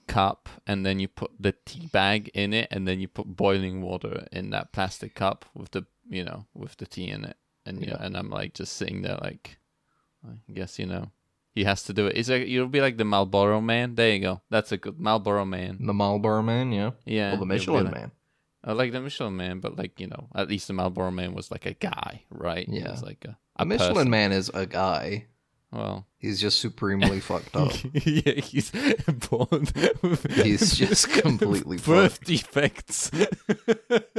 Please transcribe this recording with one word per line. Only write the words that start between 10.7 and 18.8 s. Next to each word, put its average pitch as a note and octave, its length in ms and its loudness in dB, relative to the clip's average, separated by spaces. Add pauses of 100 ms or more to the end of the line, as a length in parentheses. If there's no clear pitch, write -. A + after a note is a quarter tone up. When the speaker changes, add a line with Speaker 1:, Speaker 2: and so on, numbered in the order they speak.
Speaker 1:
you G#2 80 -4
know, F#2 240 -6 (460)
he G2+ 100 2
has G2 180 2
to G#2 100 -8
do G2+ 140 2
it. - 100 0
It's A#2 120 -2
like, B2+ 180 2
you'll B2+ 200 0
be C#3 140 2
like C3 160 2
the A2 80 2
Marlboro G2+ 560 4
Man. A#2 320 0
There A#2 180 6
you G2+ 80 2
go. F#2+ 300 -2
That's A2 220 2
a G2+ 60 0
good F2+ 220 -10
Marlboro G#2 460 2
Man. F#2+ 340 -6
Speaker 2:
The G#2 140 0
Marlboro G#2 480 2
Man, A#2+ 300 2
yeah. G#2+ 200 0 (140)
Speaker 1:
Yeah, G#2+ 280 0
Speaker 2:
Or F#2+ 40 0
the - 0 -
Speaker 1:
you'll F#2+ 80 -2
be F#2+ 80 0
Speaker 2:
Michelin A#2 320 2
Speaker 1:
like, F#2 80 -4
Speaker 2:
Man. A1+ 180 -10 (520)
Speaker 1:
I - 80 -6
like A#2+ 200 0